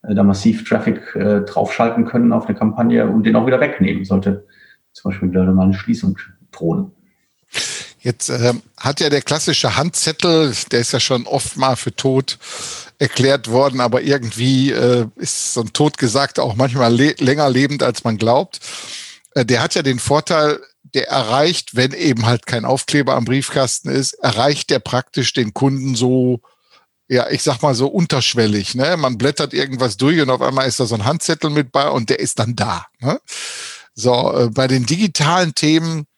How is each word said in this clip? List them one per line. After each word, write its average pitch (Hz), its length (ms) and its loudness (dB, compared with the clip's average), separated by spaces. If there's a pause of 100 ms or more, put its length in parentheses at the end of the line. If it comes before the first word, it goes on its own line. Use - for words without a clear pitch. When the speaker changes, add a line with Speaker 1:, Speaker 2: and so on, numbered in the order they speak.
Speaker 1:
äh, 104 120 -4
da 98 80 2
massiv 101 460 2
Traffic, - 460 -2
äh, 101 280 2
draufschalten 117 600 0
können 120 280 2
auf 113 140 0
eine 107 120 -2
Kampagne 113 500 2
und 104 160 2
den 110 120 4
auch 113 100 4
wieder 127 140 4
wegnehmen, 95 440 0
sollte - 400 0 (480)
zum 95 200 -8
Beispiel 95 180 -2
wieder 92 160 2
mal 92 160 4
eine 95 100 4
Schließung 95 460 -2 (320)
drohen. 185 400 -4 (1080)
Speaker 2:
Jetzt, - 280 -4
ähm, 123 320 0 (160)
hat 143 240 -4
ja 156 80 0
der 139 140 2
klassische 143 560 -2
Handzettel, 160 760 0 (200)
der 120 80 2
ist - 120 -4
ja 123 80 0
schon 120 260 -2
oft - 300 -4
mal 131 200 0
für - 180 -8
tot 131 440 -2 (600)
erklärt 127 520 2
worden, 131 300 2
aber 120 220 2
irgendwie, 131 680 0
äh, 120 340 2 (100)
ist - 380 -6
so 120 80 -2
ein 107 100 -8
Totgesagter 139 680 0
auch 113 140 -2
manchmal 123 360 2
le-, 135 260 4
länger 143 300 2
lebend, 139 340 2
als 120 220 -2
man 113 140 0
glaubt. 117 420 0 (760)
Äh, 127 120 2
der 120 160 2
hat - 120 -2
ja 175 80 0
den 131 180 0
Vorteil, 151 580 0 (360)
der 131 140 0
erreicht, 135 680 0
wenn 131 160 2
eben 127 340 0
halt 117 200 0
kein 117 180 -4
Aufkleber 135 500 0
am 120 100 0
Briefkasten 131 680 -2
ist, 135 240 -2
erreicht 127 560 0
der 135 100 2
praktisch - 540 -4
den 110 200 -2
Kunden 135 400 0
so, 127 460 0 (680)
ja, 123 240 0
ich - 140 -4
sag 135 180 0
mal 143 120 2
so 127 120 0
unterschwellig, 120 880 0
ne? 147 220 0
Man 127 220 -2
blättert 135 360 -2
irgendwas 131 440 -2
durch 156 220 4
und 131 100 2
auf 123 100 2
einmal 131 260 0
ist 123 140 -4
da 123 60 2
so 113 100 -2
ein 104 80 -2
Handzettel 156 460 -2
mit 147 200 0
bei 139 180 0
und 131 220 -2
der 131 80 2
ist - 220 -4
dann 113 160 -2
da, 101 300 -4 (140)
ne? 151 200 -2 (760)
So, 123 400 2
äh, 123 140 2
bei 131 180 0
den 127 180 2
digitalen 170 680 0
Themen 160 520 0 (120)